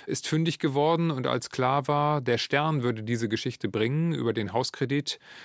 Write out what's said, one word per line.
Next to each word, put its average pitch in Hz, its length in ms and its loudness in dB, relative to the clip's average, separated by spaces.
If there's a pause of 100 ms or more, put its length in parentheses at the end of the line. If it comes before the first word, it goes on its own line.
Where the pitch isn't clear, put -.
Ist - 200 -2
fündig 160 320 0
geworden 160 520 2
und 127 160 -2
als 123 220 0
klar 135 400 0
war, 147 320 2
der 120 160 2
Stern 147 460 2
würde 113 200 0
diese 113 240 0
Geschichte 113 400 -4
bringen 143 460 0
über 117 180 0
den 104 220 -2
Hauskredit, 131 680 -2 (260)